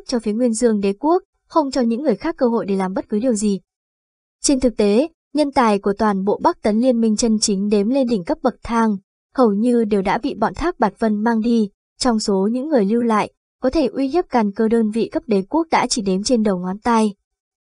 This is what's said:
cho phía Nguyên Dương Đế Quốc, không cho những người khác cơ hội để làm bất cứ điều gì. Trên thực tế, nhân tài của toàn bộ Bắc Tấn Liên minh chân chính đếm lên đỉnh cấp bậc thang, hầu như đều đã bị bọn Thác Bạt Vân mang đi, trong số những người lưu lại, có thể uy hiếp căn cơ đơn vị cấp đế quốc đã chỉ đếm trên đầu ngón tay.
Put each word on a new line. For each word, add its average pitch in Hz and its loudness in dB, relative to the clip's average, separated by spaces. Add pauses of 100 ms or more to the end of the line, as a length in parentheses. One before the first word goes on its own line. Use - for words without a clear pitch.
cho 254 -2
phía 214 -4
Nguyên 233 0
Dương 220 0
Đế 196 0
Quốc, 330 0 (240)
không 294 0
cho 269 -2
những 233 0
người 262 0
khác 320 -4
cơ 262 2
hội 226 -2
để 196 -2
làm 190 -2
bất 277 -6
cứ 208 -2
điều 240 0
gì. 202 -2 (800)
Trên 269 0
thực 247 0
tế, 214 2 (260)
nhân 285 0
tài 220 2
của 202 -2
toàn 202 0
bộ 202 -2
Bắc 330 0
Tấn 214 0
Liên 247 2
minh 220 2
chân 220 0
chính 202 -2
đếm 208 2
lên 262 0
đỉnh 208 -2
cấp 302 -4
bậc 254 -2
thang, 226 0 (380)
hầu 233 4
như 233 2
đều 208 0
đã 196 -2
bị 254 -6
bọn 196 -2
Thác 339 -4
Bạt 202 0
Vân 214 0
mang 226 0
đi, 220 0 (280)
trong 226 0
số 196 0
những 254 -4
người 262 2
lưu 233 0
lại, 220 0 (300)
có 254 0
thể 302 0
uy 269 -2
hiếp 339 0
căn 208 0
cơ 220 0
đơn 226 2
vị 214 -2
cấp 320 -4
đế 196 0
quốc 320 -2
đã - 0
chỉ 247 -4
đếm 190 -2
trên 226 0
đầu 196 0
ngón 185 -8
tay. 220 0 (540)